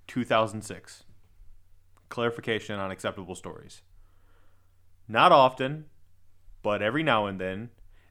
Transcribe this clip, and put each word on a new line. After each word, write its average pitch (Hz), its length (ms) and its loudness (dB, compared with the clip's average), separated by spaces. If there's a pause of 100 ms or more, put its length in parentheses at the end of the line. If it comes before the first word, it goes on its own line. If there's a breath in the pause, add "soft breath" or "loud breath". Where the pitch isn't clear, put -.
two 123 160 -4
thousand 110 380 0
six. - 420 -16 (1040)
Clarification 117 720 -4
on 95 100 -6
acceptable 92 460 -8
stories. - 460 -18 (1300)
Not 135 240 6
often, 135 520 4 (760)
but 104 180 -2
every 120 220 0
now 113 220 2
and 98 140 -8
then, 95 300 -8 (420 soft breath)